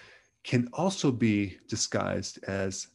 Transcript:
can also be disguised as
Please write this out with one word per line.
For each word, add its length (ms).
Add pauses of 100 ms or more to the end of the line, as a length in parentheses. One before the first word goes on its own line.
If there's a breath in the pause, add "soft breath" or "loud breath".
(420 loud breath)
can 300
also 400
be 460 (100)
disguised 760
as 500